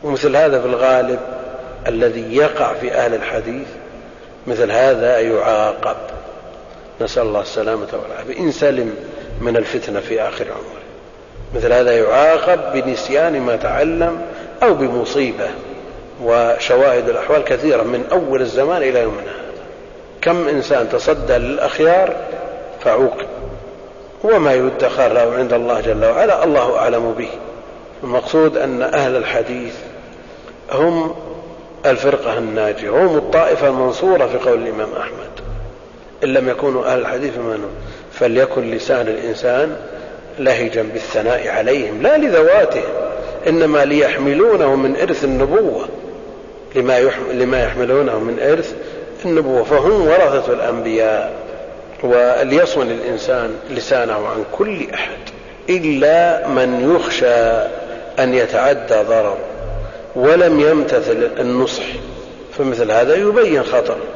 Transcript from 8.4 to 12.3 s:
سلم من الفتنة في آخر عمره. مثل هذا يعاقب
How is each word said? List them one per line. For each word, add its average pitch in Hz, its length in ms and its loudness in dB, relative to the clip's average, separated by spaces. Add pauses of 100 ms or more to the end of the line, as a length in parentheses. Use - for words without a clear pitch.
سلم 127 420 0 (480)
من 117 160 0
الفتنة 110 420 -2
في 107 220 -4
آخر - 240 -4
عمره. - 400 -14 (680)
مثل 117 180 2
هذا 123 240 4
يعاقب 151 640 4 (140)